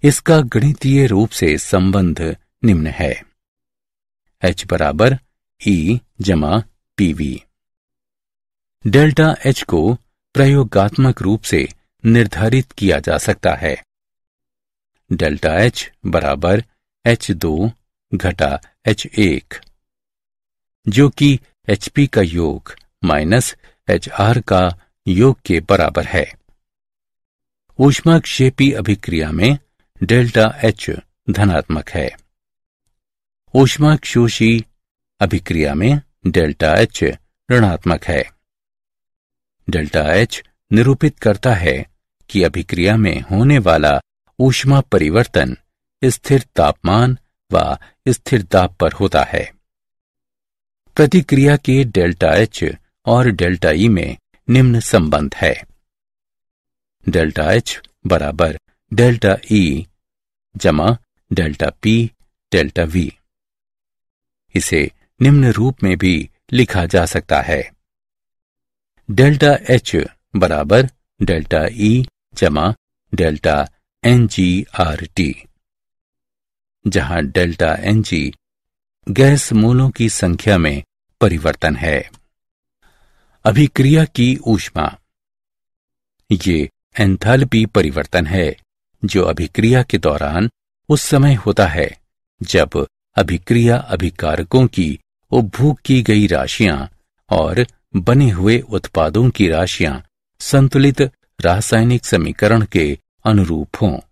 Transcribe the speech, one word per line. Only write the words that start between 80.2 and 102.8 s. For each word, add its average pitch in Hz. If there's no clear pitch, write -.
में 73
परिवर्तन 80
है। 76
अभिक्रिया 139
की 123
ऊष्मा, 92
ये 82
एंथैल्पी 110
परिवर्तन 78
है 80
जो 95
अभिक्रिया 110
के 107
दौरान 78
उस 147
समय 143
होता 101
है 76
जब -
अभिक्रिया 117
अभिकारकों 85
की 78
उपभोग 123
की 131
गई 104
राशियां 80
और 87
बने 123
हुए 101
उत्पादों 92
की 98
राशियां 80
संतुलित 139
रासायनिक 113
समीकरण 104
के 82